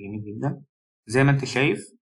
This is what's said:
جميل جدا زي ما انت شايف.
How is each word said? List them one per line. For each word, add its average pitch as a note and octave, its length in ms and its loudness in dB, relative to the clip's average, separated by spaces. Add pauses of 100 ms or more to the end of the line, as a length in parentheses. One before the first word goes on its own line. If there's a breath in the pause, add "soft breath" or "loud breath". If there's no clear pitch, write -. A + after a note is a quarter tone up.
جميل G#2 220 -8
جدا B2 380 -6 (460)
زي B2 160 4
ما C#3+ 80 6
انت C3+ 140 2
شايف. D3 340 0 (240)